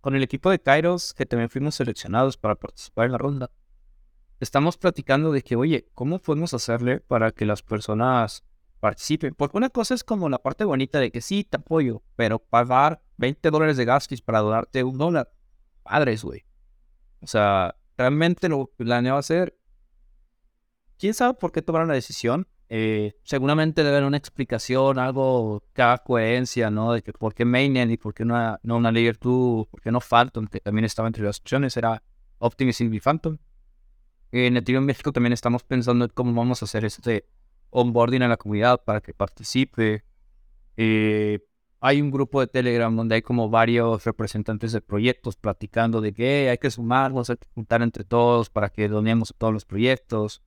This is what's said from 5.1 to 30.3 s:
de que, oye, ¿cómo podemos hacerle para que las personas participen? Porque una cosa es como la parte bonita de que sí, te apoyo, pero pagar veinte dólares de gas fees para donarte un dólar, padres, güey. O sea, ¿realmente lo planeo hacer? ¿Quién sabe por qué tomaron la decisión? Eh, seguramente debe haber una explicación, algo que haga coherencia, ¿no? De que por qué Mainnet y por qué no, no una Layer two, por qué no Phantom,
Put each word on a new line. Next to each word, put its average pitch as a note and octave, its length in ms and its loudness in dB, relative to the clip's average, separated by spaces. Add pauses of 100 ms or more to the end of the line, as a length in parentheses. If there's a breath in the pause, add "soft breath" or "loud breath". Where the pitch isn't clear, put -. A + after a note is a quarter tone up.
de C#3 100 0
que, - 140 -4
oye, C#3 380 0
¿cómo D#3 260 -4
podemos D#3+ 340 -2
hacerle A#2+ 460 -2
para A2+ 320 0
que - 140 -4
las G#2+ 180 -2
personas A2 800 -2 (360)
participen? C3+ 560 -2
Porque C#3+ 220 -2
una B3+ 120 0
cosa A#3+ 240 -2
es A#3+ 100 -4
como F#3 240 -4
la C3+ 120 -2
parte D#3 260 -4
bonita C#3 340 0
de B2+ 120 0
que A#2+ 100 -8
sí, G3+ 240 -2
te D#3 120 -6
apoyo, D3 460 -2 (120)
pero A2 240 0
pagar B2+ 640 2 (140)
veinte C#3 340 -2
dólares D3+ 280 2
de B2 80 0
gas B2+ 220 2
fees B2+ 140 -10
para A2+ 180 0
donarte A2 440 0
un C3 140 -4
dólar, D#3 340 -2 (520)
padres, A#2 400 0
güey. - 220 -12 (760)
O - 60 -20
sea, G2+ 480 2 (220)
¿realmente D#3+ 520 0
lo C#3 180 -2
planeo A#2+ 500 0
hacer? E3 400 -2 (1400)
¿Quién G#3 160 -2
sabe B3 200 2
por F3 180 -4
qué D#3+ 100 -2
tomaron E3 280 0
la D3+ 40 2
decisión? C3 540 -2 (240)
Eh, A2 520 -2
seguramente D3+ 600 0
debe C#3+ 140 4
haber C#3 100 2
una C#3+ 100 0
explicación, C3 840 -2
algo B2+ 640 0 (100)
que C3 80 0
haga A#2+ 160 6
coherencia, A#2+ 720 0
¿no? A2 240 0
De A2 80 -2
que G#2 100 -14
por A2 220 -4
qué B2 100 -2
Mainnet B2 460 2
y A2+ 80 0
por G#2+ 160 -10
qué A#2 120 -6
no, A#2 360 -2
no A#2 160 -2
una A#2 140 2
Layer A#2 260 2
two, B2 540 0
por - 100 -20
qué A2+ 100 -4
no A#2+ 80 2
Phantom, A#2 460 2